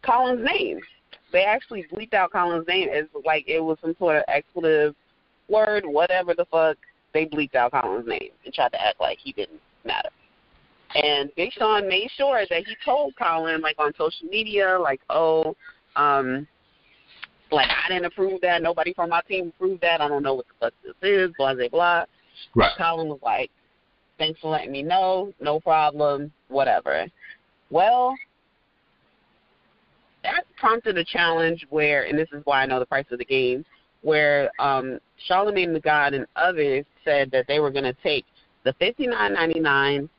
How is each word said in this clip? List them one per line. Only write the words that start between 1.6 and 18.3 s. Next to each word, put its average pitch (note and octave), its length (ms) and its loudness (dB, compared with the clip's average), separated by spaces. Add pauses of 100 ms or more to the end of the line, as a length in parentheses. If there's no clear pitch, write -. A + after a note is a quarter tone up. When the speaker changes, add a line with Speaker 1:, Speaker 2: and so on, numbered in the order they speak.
Speaker 1:
bleeped G#3+ 220 -10
out F#3 180 2
Colin's E3+ 360 0
name F3+ 220 0
as, D3+ 160 -2 (200)
like, D#3 220 0
it D#3+ 120 0
was D#3+ 220 -2
some E3 160 -4
sort E3 200 2
of D3 100 2
expletive D3+ 680 0 (540)
word, G#3+ 400 2
whatever F3 480 0
the F3 160 0
fuck. D#3+ 260 2 (380)
They D#3 100 2
bleeped D3+ 300 -4
out B2 160 4
Colin's A#2 360 -2
name - 220 -6 (160)
and B2+ 80 -18
tried C3+ 200 0
to - 80 -4
act G2+ 200 -2
like - 160 -2
he - 140 -16
didn't F2+ 280 -10 (240)
matter. - 260 -6 (840)
And C#3+ 420 0
Big F3+ 180 -4
Sean G#3+ 340 0
made F#3+ 280 -2
sure C4+ 320 0
that E3+ 200 -2
he G#3+ 80 -10 (100)
told C#4 300 0
Colin, D#3+ 460 -2
like, D#3 180 -4
on D3 180 2
social D#3+ 300 -4
media, G3+ 520 0
like, C#3 300 -2
"Oh, D#3+ 460 2 (400)
um, C#3 520 2 (1040)
like, C3+ 180 4
I D3 200 -2
didn't F3+ 160 -2
approve F#3+ 360 -2